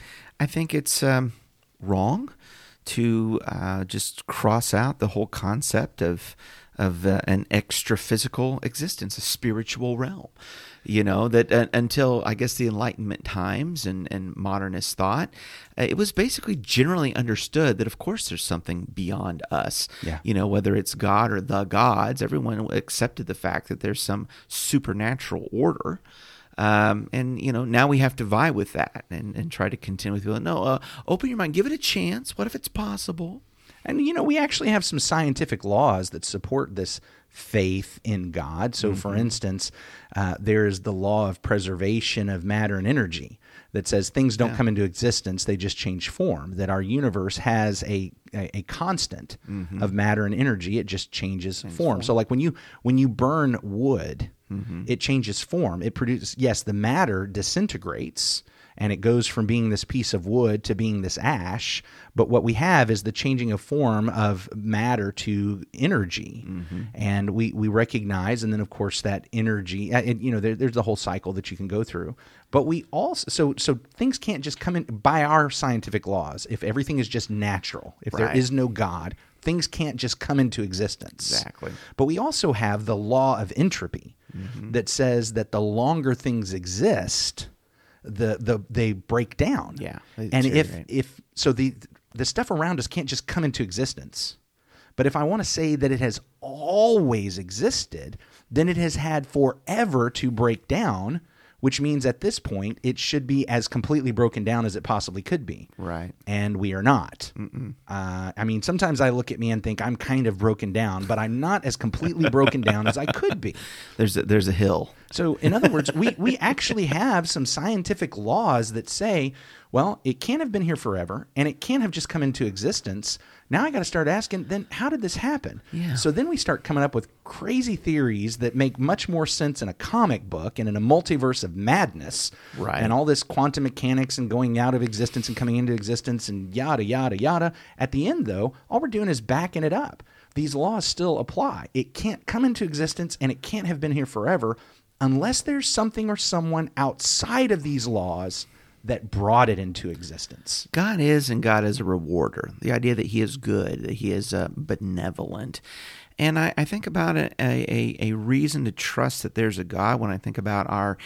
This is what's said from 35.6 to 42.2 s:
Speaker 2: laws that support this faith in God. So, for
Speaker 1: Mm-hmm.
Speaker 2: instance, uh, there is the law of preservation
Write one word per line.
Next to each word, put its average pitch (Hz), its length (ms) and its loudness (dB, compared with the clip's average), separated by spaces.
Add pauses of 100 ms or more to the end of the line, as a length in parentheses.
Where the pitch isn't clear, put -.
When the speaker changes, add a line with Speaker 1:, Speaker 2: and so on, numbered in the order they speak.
Speaker 2:
laws 101 480 4
that 82 140 -10
support 123 500 -4
this 92 240 -4 (300)
faith - 720 -2
in 92 280 -2
God. 85 440 -4
So, 104 180 0
for 98 180 -4
Speaker 1:
Mm-hmm. 101 100 0
Speaker 2:
instance, 101 500 -2 (440)
uh, 98 240 0
there 107 280 4
is 95 140 0
the 107 120 -4
law 101 360 0
of 92 120 -6
preservation 101 880 0